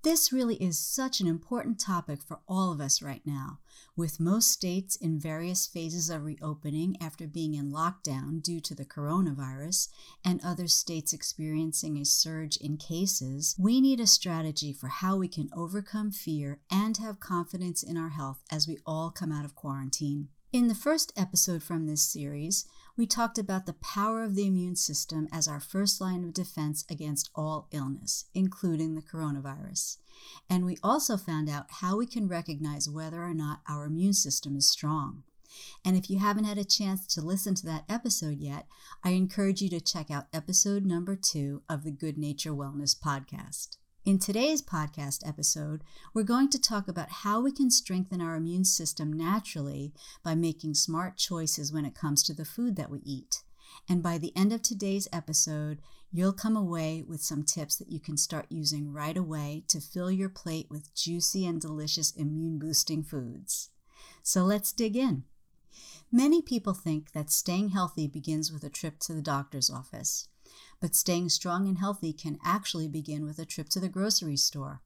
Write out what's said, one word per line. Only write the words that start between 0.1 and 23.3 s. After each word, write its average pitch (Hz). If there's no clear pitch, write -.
really 247
is 175
such -
an 185
important 196
topic 165
for -
all 185
of 147
us 139
right 143
now, 143
with 165
most 190
states 185
in 160
various 165
phases 165
of 160
reopening 156
after 160
being 156
in 143
lockdown 156
due 170
to -
the 139
coronavirus 147
and 180
other 175
states 160
experiencing 156
a 147
surge 156
in 151
cases. 156
We 233
need 269
a 226
strategy 156
for 135
how 185
we 185
can 151
overcome 202
fear 147
and 214
have 208
confidence 175
in 170
our 165
health 143
as 151
we 160
all 160
come 160
out 147
of 143
quarantine. 143
In 247
the 220
first 302
episode 185
from 165
this 151
series, 147
we 233
talked 233